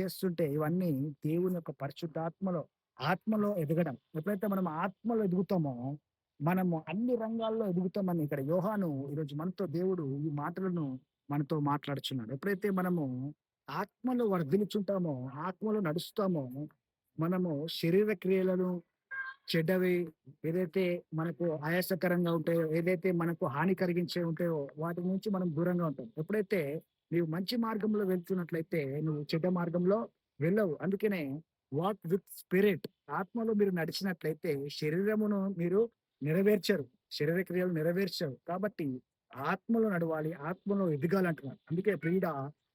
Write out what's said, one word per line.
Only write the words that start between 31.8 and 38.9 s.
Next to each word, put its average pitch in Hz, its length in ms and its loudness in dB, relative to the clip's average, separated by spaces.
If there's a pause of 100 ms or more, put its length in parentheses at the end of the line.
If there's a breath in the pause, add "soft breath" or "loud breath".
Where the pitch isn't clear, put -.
with 185 120 2
spirit. - 720 0 (200)
ఆత్మలో 220 440 -2
మీరు 202 180 4
నడిచినట్లయితే, 160 1000 -2
శరీరమును 202 880 0
మీరు 190 320 2 (340)
నెరవేర్చరు, 185 640 4 (220)
శరీర 165 300 0
క్రియలు 180 300 0
నెరవేర్చరు. 170 680 0 (100)
కాబట్టి 170 540 -4 (340)